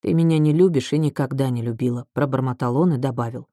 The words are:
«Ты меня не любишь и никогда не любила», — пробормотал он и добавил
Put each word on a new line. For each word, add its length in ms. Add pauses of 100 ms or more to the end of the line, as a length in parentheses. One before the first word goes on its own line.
«Ты 140
меня 240
не 140
любишь 400
и 60
никогда 520
не 120
любила», — 500
пробормотал 640
он 180
и 40
добавил 540